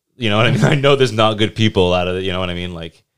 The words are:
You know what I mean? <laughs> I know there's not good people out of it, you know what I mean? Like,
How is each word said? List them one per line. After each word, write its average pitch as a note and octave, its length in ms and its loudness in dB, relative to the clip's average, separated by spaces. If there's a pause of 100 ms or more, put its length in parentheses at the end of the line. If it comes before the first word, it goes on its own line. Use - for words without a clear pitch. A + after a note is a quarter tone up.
(160)
You A#2 140 -2
know G#2+ 80 2
what A#2+ 80 2
I A#2 60 2
mean? - 120 2
<laughs> - 0 -
I D#3+ 120 2
know C#3 200 2
there's B2 160 0
not A2 220 2
good G#2 200 -2
people F#2+ 380 2
out F2+ 160 0
of F2+ 80 -4
it, F#2+ 80 -4
you F#2 80 -4
know F#2 80 -4
what F#2 100 -4
I F2 40 -8
mean? F2+ 200 -8
Like, E2 300 -16 (140)